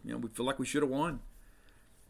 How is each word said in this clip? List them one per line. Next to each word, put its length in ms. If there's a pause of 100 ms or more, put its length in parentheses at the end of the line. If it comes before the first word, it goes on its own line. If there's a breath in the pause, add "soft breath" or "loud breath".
you 60
know, 80
we 100
feel 160
like 140
we 80
should 160
have 80
won. 280 (880 soft breath)